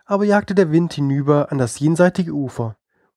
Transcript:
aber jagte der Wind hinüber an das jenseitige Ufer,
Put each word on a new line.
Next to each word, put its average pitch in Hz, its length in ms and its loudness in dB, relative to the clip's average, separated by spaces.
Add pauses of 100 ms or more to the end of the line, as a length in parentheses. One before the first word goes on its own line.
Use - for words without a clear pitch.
aber 202 180 -2
jagte 208 300 0
der 180 180 2
Wind 170 220 2
hinüber 143 580 0
an 143 60 -4
das 120 200 -2
jenseitige 165 540 0
Ufer, 123 440 -6 (400)